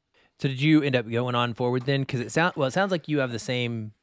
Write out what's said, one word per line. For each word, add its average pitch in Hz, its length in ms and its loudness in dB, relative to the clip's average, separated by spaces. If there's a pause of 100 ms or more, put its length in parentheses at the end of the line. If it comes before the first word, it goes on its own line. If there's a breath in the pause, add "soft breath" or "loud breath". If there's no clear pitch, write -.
(400 soft breath)
So 143 80 -2
did 131 140 -4
you 151 220 6
end 135 120 0
up 113 140 0
going 120 260 0
on 120 180 2
forward 123 320 -2
then? 139 200 0
'Cause 120 160 -4
it 117 100 -8
sound-, 165 240 2
well, 143 120 0
it 127 40 -2
sounds 190 220 0
like 156 160 -4
you 147 100 0
have 127 140 -2
the 113 60 -6
same 117 520 -4 (120)